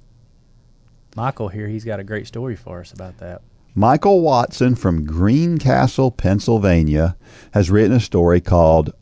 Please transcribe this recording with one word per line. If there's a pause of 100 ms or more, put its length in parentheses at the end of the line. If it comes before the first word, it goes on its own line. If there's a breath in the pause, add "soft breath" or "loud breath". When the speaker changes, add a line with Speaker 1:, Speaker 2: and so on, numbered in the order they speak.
(1160)
Speaker 1:
Michael
here,
he's
got
a
great
story
for
us
about
that. (320)
Speaker 2:
Michael
Watson
from
Greencastle,
Pennsylvania, (380 loud breath)
has
written
a
story
called